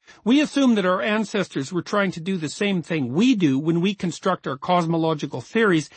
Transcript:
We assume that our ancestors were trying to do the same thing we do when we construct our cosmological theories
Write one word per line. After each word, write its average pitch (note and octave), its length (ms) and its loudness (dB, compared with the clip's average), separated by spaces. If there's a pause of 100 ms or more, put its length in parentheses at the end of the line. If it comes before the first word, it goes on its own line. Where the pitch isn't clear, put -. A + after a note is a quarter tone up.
(240)
We C4+ 160 4
assume C4+ 340 2
that G3 120 0
our F#3 140 0
ancestors G#3 720 -4
were E3+ 100 -2
trying G3+ 300 0
to E3+ 80 -10
do F#3+ 160 -4
the D#3 120 -6
same G3 340 -2
thing C#3 300 -4
we A#3 240 4
do C#3+ 240 2
when E3 200 0
we G3 140 0
construct F3+ 540 -4
our C3 80 -6
cosmological D#3+ 840 0
theories F#3+ 560 2